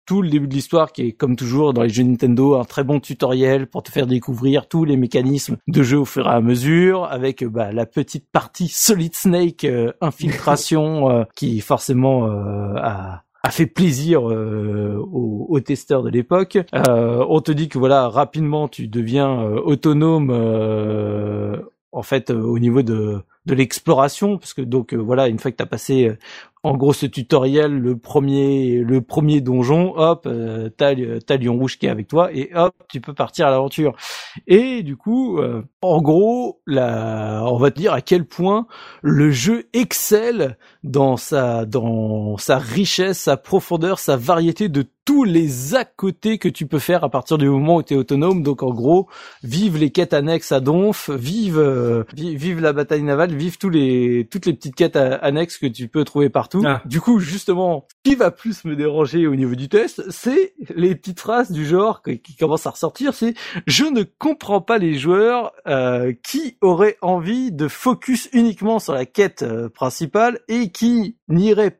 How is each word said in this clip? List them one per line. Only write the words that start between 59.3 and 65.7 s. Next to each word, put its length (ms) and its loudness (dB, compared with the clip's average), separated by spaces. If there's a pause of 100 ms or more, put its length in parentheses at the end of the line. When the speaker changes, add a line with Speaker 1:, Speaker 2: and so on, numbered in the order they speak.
Speaker 1:
niveau 180 0
du 140 -8
test, 420 0
c'est 440 0 (200)
les 200 2
petites 260 -12
phrases 300 -2
du 160 -4
genre 360 0
que, 100 -8
qui 240 -14
commencent 300 -2
à 40 -8
ressortir, 440 -4
c'est « 200 -2 (320)
Je 180 2
ne 180 0
comprends 580 -2
pas 180 0
les 160 0
joueurs, 580 2 (140)
euh, 460 0 (100)